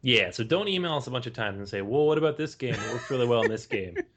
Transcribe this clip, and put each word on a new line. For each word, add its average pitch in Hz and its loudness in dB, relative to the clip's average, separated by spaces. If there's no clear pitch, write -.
Yeah, 110 4
so 117 -2
don't 180 2
email 180 -2
us 139 -2
a - -8
bunch 123 -4
of 127 -8
times 104 -4
and 101 -10
say, 98 -4
"Well, 131 2
what 151 4
about 151 2
this 151 -6
game? 120 -4
It 107 -6
works 120 -8
really 127 2
well 120 4
in 113 4
this 110 -6
game." 92 -4